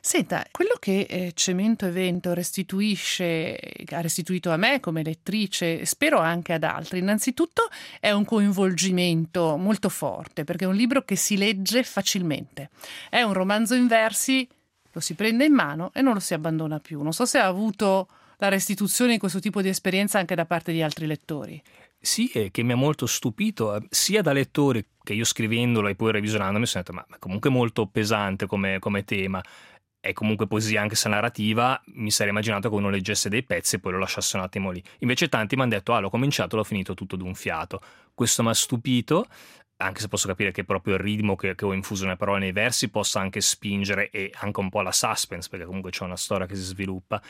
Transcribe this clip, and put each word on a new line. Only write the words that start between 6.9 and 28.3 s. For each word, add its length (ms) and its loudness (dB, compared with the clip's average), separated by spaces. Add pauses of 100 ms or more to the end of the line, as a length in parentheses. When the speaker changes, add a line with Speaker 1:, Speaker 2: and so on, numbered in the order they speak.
Speaker 1:
innanzitutto 720 0 (300)
è 100 2
un 160 2
coinvolgimento 1300 2
molto 320 0
forte, 540 -6
perché 200 -4
è 40 0
un 60 2
libro 300 4
che 120 -2
si 220 2
legge 460 2
facilmente. 880 -4 (400)
È 100 4
un 120 2
romanzo 420 2
in 100 6
versi, 600 2 (440)
lo 80 -10
si 140 -6
prende 320 4
in 80 8
mano 400 2
e 80 0
non 140 4
lo 40 0
si 140 -4
abbandona 460 -2
più. 240 -8
Non 100 0
so 140 0
se 100 2
ha 80 6
avuto 600 2 (300)
la 100 2
restituzione 640 2
di 80 2
questo 200 -2
tipo 220 -2
di 80 2
esperienza 480 2
anche 160 0
da 140 0
parte 240 -2
di 100 2
altri 240 -2
lettori. 560 -6 (380)
Speaker 2:
Sì, 300 0
e 200 0
che 140 -2
mi 80 2
ha 40 2
molto 300 2
stupito, 720 -2
eh, 160 -6
sia 320 2
da 100 4
lettori 500 2 (200)
che 100 -6
io 120 0
scrivendolo 640 2
e 60 -2
poi 160 2
revisionandomi 540 0
sono 180 -4
detto: 120 -12
"Ma, 120 -14
ma 120 -20
comunque 320 -2
molto 340 2
pesante 600 0